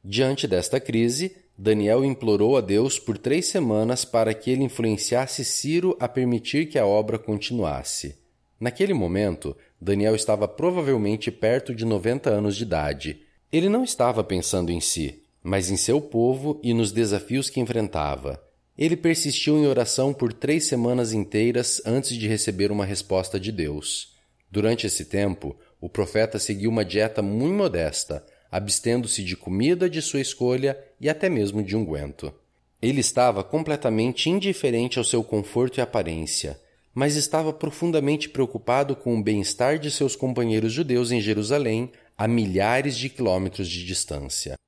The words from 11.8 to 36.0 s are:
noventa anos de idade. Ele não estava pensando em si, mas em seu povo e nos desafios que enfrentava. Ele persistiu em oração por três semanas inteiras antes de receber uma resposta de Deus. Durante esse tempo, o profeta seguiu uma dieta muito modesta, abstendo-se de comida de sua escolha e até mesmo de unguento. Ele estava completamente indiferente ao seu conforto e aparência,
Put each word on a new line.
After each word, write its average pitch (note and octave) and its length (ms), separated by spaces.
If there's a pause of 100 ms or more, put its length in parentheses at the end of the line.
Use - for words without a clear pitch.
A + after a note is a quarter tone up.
noventa A2+ 460
anos G#2 260
de G#2+ 60
idade. D2+ 600 (300)
Ele E3 160
não A3 140
estava A#2+ 400
pensando F2+ 480
em E2+ 100
si, - 440 (180)
mas F#2 280
em G2 60
seu B2 240
povo C3+ 640
e A#2+ 100
nos A2+ 200
desafios A2 580
que - 80
enfrentava. D2+ 840 (380)
Ele D#3+ 180
persistiu D#3+ 600
em D3+ 80
oração C3 480
por B2 180
três D3+ 340
semanas B2 460
inteiras A2+ 720
antes B2 320
de A2 120
receber G2+ 420
uma G#2 140
resposta F#2+ 560
de G2 100
Deus. D2+ 640 (360)
Durante A2 360
esse - 180
tempo, F#2+ 520 (240)
o F2 80
profeta G#2+ 500
seguiu G2+ 320
uma A2+ 140
dieta G#2 380
muito A#2 340
modesta, E2+ 680 (280)
abstendo-se G#2 720
de F#2 120
comida D#3+ 540
de D#3+ 100
sua C#3+ 200
escolha C3 580 (220)
e C#3+ 80
até D#3 200
mesmo G#2+ 320
de G2 160
unguento. D2 560 (480)
Ele B2+ 200
estava A#2+ 420
completamente C3+ 880
indiferente D3 680
ao A#2+ 80
seu A#2 200
conforto A#2+ 540
e - 20
aparência, E2 800 (340)